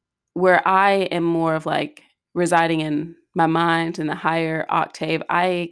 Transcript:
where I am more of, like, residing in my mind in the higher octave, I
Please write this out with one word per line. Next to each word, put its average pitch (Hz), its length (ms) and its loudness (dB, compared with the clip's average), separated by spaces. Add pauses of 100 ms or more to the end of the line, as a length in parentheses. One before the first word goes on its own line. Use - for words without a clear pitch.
(340)
where 180 340 4
I 190 240 4 (180)
am 170 140 -2
more 165 300 0
of, 156 120 -4
like, 151 360 -4 (320)
residing 165 460 2
in 156 360 -6 (180)
my 165 120 2
mind 165 520 0
in 156 80 -4
the 151 80 -4
higher 160 540 -4
octave, 160 640 -4
I 175 420 -2